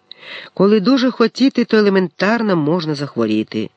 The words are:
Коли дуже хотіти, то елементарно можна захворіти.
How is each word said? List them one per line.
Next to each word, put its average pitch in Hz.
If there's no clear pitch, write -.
Коли 202
дуже 247
хотіти, 240
то 220
елементарно 202
можна 156
захворіти. 110